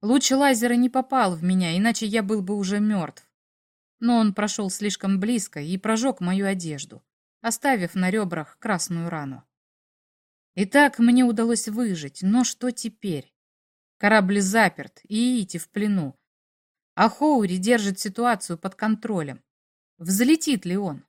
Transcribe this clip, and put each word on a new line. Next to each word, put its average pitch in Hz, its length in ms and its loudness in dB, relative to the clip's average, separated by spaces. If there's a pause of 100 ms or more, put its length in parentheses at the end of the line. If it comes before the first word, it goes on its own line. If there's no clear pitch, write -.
Луч 254 280 2
лазера 254 420 2
не 240 160 2
попал 254 440 0
в 160 80 -8
меня, 180 360 0
иначе 226 260 0
я 220 180 -2
был 208 200 -2
бы 190 140 -4
уже 202 220 -2
мёртв. 208 480 -2 (720)
Но 233 180 2
он 214 160 2
прошёл 208 340 -4
слишком 196 500 -2
близко 202 440 -4
и 175 160 -4
прожёг 226 420 -2
мою 190 240 0
одежду, 165 580 -6 (380)
оставив 226 540 -2
на 185 160 0
рёбрах 185 480 -4
красную 170 500 -4
рану. 139 360 -10 (1120)
Итак, 277 420 4
мне 240 260 6
удалось 233 440 0
выжить, 202 520 -4
но 220 240 2
что 247 260 -4
теперь? 196 600 -8 (640)
Корабль 202 460 2
заперт, 190 640 0
и 208 120 -6
Иити 233 400 0
в - 140 -10
плену. 196 440 -2 (800)
А 208 140 4
Хоури 220 480 2
держит 202 420 0
ситуацию 220 600 -4
под 185 160 -8
контролем. 214 680 -4 (540)
Взлетит 240 720 0
ли 180 100 -2
он? 175 320 -6